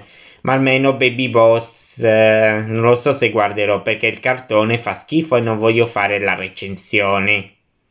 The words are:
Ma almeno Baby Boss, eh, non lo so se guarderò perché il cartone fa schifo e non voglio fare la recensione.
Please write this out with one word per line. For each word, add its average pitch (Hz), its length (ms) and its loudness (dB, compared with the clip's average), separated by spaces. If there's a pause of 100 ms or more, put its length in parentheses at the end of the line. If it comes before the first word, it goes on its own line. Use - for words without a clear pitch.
(420)
Ma 131 120 0
almeno 135 400 2
Baby 127 340 0
Boss, 113 760 2
eh, 110 640 4
non 113 160 -4
lo 120 120 4
so 131 180 0
se 123 180 0
guarderò 101 520 0
perché 110 260 -4
il 110 120 -4
cartone 117 560 0
fa 107 180 -8
schifo 160 420 -2
e 117 40 2
non 113 180 -2
voglio 113 280 2
fare 101 320 -4
la 98 160 -2
recensione. 98 1200 -4 (360)